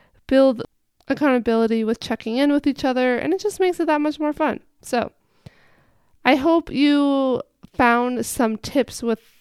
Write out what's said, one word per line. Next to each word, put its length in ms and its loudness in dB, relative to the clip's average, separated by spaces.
build 380 4
accountability 760 0
with 160 -2
checking 380 -6
in 140 2
with 140 0
each 180 -2
other, 360 0
and 160 -2
it 40 -4
just 200 -6
makes 200 0
it 60 -2
that 160 0
much 180 -4
more 140 -2
fun. 260 -2
So 300 -4
I 120 4
hope 340 0
you 720 2
found 540 0
some 320 -2
tips 460 -4
with 160 -2